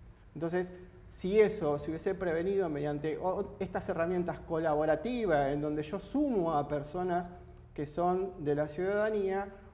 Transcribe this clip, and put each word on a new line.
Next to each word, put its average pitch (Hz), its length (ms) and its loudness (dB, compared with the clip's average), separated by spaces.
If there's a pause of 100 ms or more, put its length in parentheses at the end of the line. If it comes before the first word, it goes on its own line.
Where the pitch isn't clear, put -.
(340)
Entonces, 175 380 -2 (360)
si 196 320 2
eso 156 380 4
se 143 120 -6
hubiese 165 260 -2
prevenido 180 520 2
mediante 147 480 -2
o-, 185 440 -2
estas 190 280 -4
herramientas 175 520 0
colaborativas, 156 1120 2
en 147 80 0
donde 151 240 -2
yo 190 160 -6
sumo 226 540 2
a 143 120 2
personas 175 640 -2 (440)
que 151 120 -4
son 180 580 0
de 143 120 2
la 151 100 0
ciudadanía, 196 840 0 (260)